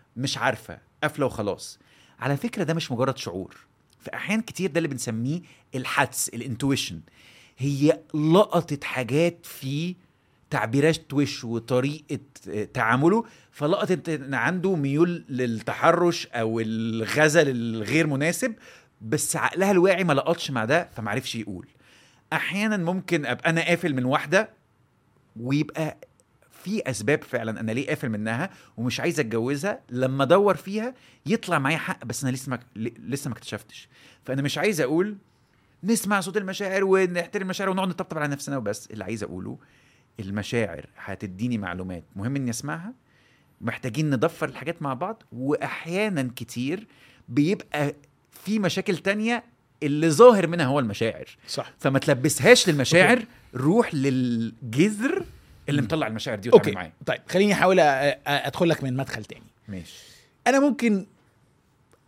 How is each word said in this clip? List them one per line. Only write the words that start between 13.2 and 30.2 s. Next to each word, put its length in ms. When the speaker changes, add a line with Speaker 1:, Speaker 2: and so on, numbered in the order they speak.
Speaker 1:
فلقطت 560
إن 260
عنده 420
ميول 520
للتحرش 960
أو 340
الغزل 880
الغير 580
مناسب، 480
بس 340
عقلها 340
الواعي 340
ما 80
لقطش 380
مع 140
ده 320
فمعرفش 380
يقول. 320
أحيانًا 440
ممكن 500
أبقى 240
أنا 160
قافل 280
من 100
واحدة 460
ويبقى 560
في 260
أسباب 340
فعلًا 360
أنا 120
ليه 140
قافل 220
منها 420
ومش 240
عايز 200
أتجوزها، 600
لما 340